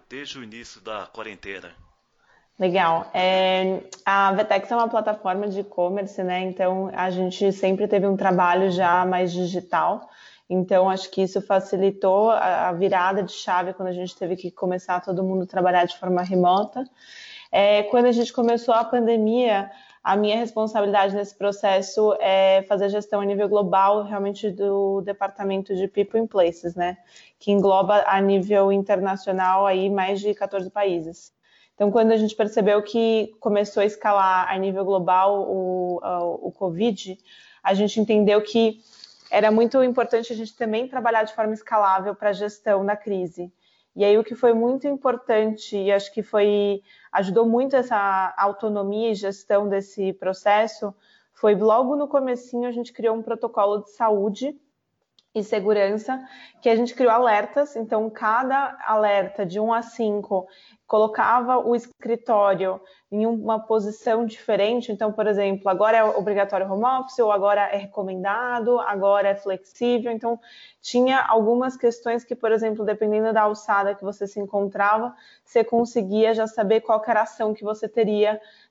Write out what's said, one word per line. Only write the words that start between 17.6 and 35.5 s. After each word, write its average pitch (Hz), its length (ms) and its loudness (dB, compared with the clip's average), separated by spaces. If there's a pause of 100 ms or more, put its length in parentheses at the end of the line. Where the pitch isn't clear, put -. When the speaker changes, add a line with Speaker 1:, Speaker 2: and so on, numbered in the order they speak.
Speaker 2:
quando 240 220 4
a 247 60 6
gente 233 200 0
começou 233 420 0
a 226 100 4
pandemia, 226 880 2 (320)
a 196 140 2
minha 208 180 0
responsabilidade 214 800 0
nesse 202 200 -6
processo 202 840 0
é 190 480 4
fazer 202 220 0
gestão 208 320 -4
a 202 40 -2
nível 202 220 0
global, 196 560 2
realmente 202 480 -6
do 196 500 -2
departamento 196 720 -6
de 190 140 -2
People 202 320 -2
in 226 80 -2
Places, 170 480 -2
né? 180 220 -4 (420)
Que - 120 -2
engloba 196 540 4
a 196 140 2
nível 196 520 2
internacional 196 960 0
aí 190 240 0
mais 196 300 -2
de 202 160 -2
quatorze 196 340 -6
países. 170 640 -4 (400)
Então, 202 160 0
quando 220 220 4
a 226 60 4
gente 214 180 -2
percebeu 208 480 2
que 226 560 0
começou 208 420 -2
a 208 40 4
escalar 196 680 0
a 190 60 -4
nível 190 280 -2
global 190 640 2
o, 185 540 -4